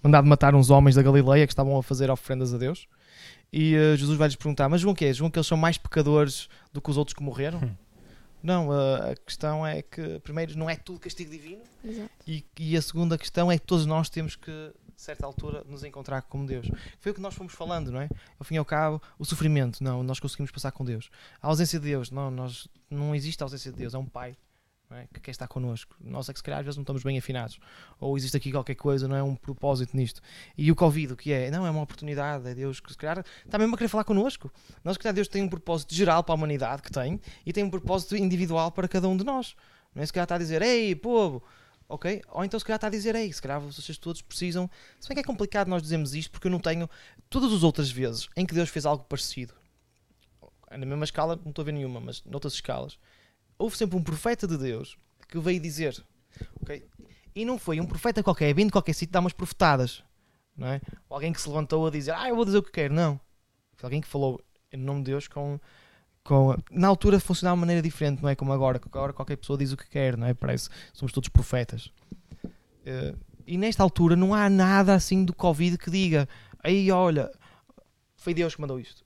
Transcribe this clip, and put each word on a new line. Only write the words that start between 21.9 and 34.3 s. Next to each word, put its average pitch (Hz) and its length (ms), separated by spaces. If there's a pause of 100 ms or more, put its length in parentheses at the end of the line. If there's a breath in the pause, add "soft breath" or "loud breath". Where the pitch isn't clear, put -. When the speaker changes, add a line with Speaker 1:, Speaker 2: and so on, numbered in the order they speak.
Speaker 1:
não, 135 200
nós, 127 360 (220)
não 147 260
existe 147 260
a 143 40
ausência 135 260
de 120 60
Deus, 123 160
é 131 40
um 131 80
Pai, 127 300 (540)
não 120 80
é? 123 160
Que - 80
quer 135 100
estar 123 160
connosco. 123 540
Nós 123 260
é 139 60
que, - 60
se - 40
calhar, 143 160
às 139 60
vezes 143 100
não 143 60
estamos 135 220
bem 135 140
afinados. 120 420 (400 loud breath)
Ou 139 180
existe 131 180
aqui 135 160
qualquer 135 240
coisa, 139 320
não 135 80
é? 139 80
Um 139 140
propósito 131 580
nisto. 127 240 (380 loud breath)
E 151 140
o 156 40
covid, 151 380
o - 20
que 147 160
é? 127 200
Não, 180 140
é 170 40
uma 156 140
oportunidade, 143 680
é 123 60
Deus 131 260
que, - 100
se - 60
calhar, 170 260 (220 loud breath)
está - 140
mesmo 226 160
a - 20
querer 233 100
falar 214 160
connosco. 208 480 (320 soft breath)